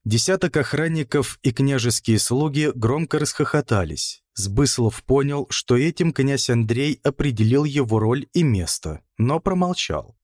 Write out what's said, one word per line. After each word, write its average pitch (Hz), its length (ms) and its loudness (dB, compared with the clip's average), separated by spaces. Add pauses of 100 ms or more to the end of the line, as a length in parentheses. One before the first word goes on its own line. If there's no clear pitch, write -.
Десяток 170 540 0
охранников 151 840 -2
и 123 100 0
княжеские 120 640 0
слуги 147 560 0
громко 135 440 -2
расхохотались. 120 1040 -2 (120)
Сбыслов 107 680 0
понял, 139 460 0
что - 260 0
этим 160 360 2
князь 135 380 0
Андрей 120 520 0
определил 131 640 2
его 135 340 0
роль 117 360 0
и 180 80 2
место, 87 580 -2 (160)
но 135 240 0
промолчал. 180 840 -2